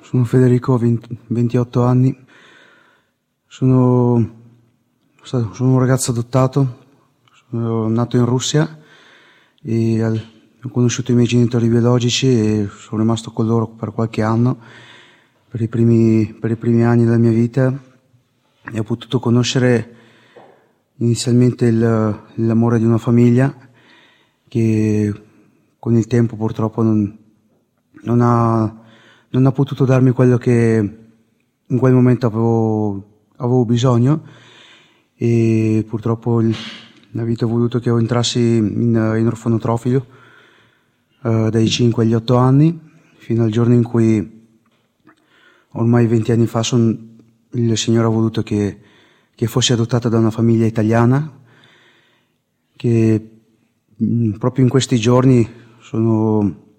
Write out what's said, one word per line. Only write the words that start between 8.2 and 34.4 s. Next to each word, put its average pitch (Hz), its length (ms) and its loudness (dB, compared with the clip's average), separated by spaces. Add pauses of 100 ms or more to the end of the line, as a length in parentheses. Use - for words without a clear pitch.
Russia 131 520 -2 (840)
e 113 400 -2
al-, 110 200 -2 (400)
ho 123 80 -10
conosciuto 123 440 -2
i - 20 4
miei 120 120 2
genitori 120 420 0
biologici 120 580 0
e 107 420 0
sono - 320 -8
rimasto 113 300 -2
con 117 140 -4
loro 113 220 0
per - 260 -12
qualche 117 280 -4
anno, 117 360 0 (920)
per - 140 -8
i 113 80 -4
primi, 113 680 2
per 113 140 -6
i 117 60 -6
primi 117 260 0
anni 117 220 2
della 117 120 2
mia 117 140 2
vita. 120 420 0 (960)
E 110 100 -6
ho 110 40 -4
potuto 120 360 -6
conoscere 120 760 0 (1040)
inizialmente 120 680 0
il, 113 520 0 (160)
l'amore 113 440 0
di 113 60 0
una 117 120 2
famiglia 120 580 2 (960)
che 107 640 0 (680)
con 117 160 -2
il 110 120 2
tempo 117 280 0
purtroppo 110 480 -4
non, 107 340 0 (840)
non 120 180 0
ha, 113 640 0 (460)
non 127 160 0
ha 135 60 4
potuto 139 320 -2
darmi 131 280 4
quello 123 260 2
che 117 640 0 (680)
in 131 120 -4
quel 127 160 2
momento 127 340 2
avevo, 110 1000 -2 (120)
avevo 127 280 0
bisogno 120 580 0 (920)